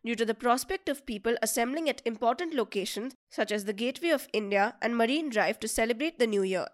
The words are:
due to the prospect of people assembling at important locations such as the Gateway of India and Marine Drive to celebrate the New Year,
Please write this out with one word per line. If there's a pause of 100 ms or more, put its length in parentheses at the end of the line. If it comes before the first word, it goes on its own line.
due
to
the
prospect
of
people
assembling
at
important
locations (160)
such
as
the
Gateway
of
India
and
Marine
Drive
to
celebrate
the
New
Year,